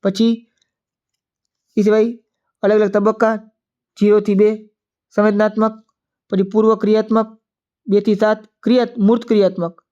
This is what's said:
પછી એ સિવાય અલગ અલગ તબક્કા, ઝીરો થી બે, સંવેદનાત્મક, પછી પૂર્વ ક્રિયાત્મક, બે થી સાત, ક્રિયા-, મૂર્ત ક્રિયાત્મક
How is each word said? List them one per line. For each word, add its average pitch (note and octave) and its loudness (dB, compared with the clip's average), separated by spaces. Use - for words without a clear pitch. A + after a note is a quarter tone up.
પછી A3+ -2
એ A3 0
સિવાય A3 0
અલગ G#3+ 2
અલગ G3+ 0
તબક્કા, A3 0
ઝીરો G#3 4
થી G#3 -2
બે, G#3+ 0
સંવેદનાત્મક, G#3+ -2
પછી F#3+ -2
પૂર્વ G#3+ 0
ક્રિયાત્મક, A3 -2
બે G3+ 0
થી G#3 0
સાત, G#3 0
ક્રિયા-, B3 2
મૂર્ત A3+ 0
ક્રિયાત્મક F#3 -2